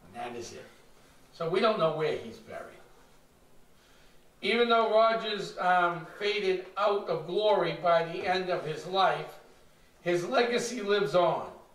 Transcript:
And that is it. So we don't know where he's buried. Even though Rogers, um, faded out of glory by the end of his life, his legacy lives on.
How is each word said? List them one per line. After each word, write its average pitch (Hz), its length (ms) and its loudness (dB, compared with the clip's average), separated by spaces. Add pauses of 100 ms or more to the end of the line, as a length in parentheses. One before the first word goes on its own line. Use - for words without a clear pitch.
And 95 160 -20
that 120 160 -10
is 117 140 -12
it. - 140 -16 (640)
So 165 160 -6
we 185 100 0
don't 220 200 4
know 160 180 2
where 156 200 -2
he's - 200 -12
buried. - 420 -16 (1600)
Even 233 280 2
though 226 220 4
Rogers, 214 680 0
um, 175 480 2 (120)
faded 202 480 -2 (100)
out 202 320 0
of 160 180 -4
glory 185 560 2
by 170 220 4
the 160 220 -6
end 185 240 -2
of 170 140 -2
his 156 220 -8
life, 175 520 0 (640)
his 175 260 0
legacy 240 520 0
lives 202 340 0
on. 175 360 2 (240)